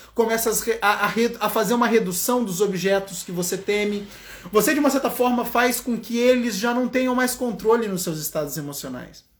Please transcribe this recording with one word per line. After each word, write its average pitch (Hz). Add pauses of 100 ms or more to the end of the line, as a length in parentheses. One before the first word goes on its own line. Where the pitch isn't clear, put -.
(140)
começa 226
as 208
re-, 226
a, 202
a -
re-, 233
a 208
fazer 214
uma 240
redução 220
dos 185
objetos 190
que -
você 180
teme. 208 (440)
Você, 214
de 285
uma 294
certa 262
forma, 247
faz 247
com 233
que 233
eles 240
já 240
não 247
tenham 254
mais 247
controle 226
nos 185
seus 156
estados 147
emocionais. 139 (160)